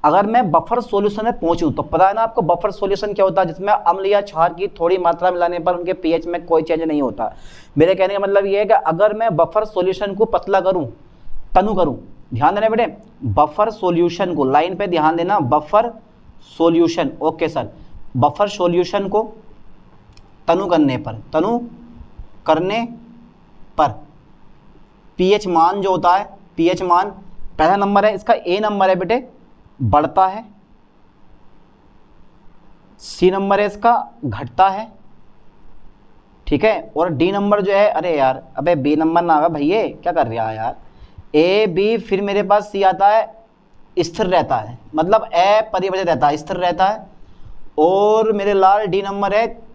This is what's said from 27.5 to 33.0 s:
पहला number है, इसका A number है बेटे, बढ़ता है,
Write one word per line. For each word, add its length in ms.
पहला 180
number 280
है, 100
इसका 200
A 240
number 300
है 60
बेटे, 280
बढ़ता 460
है, 180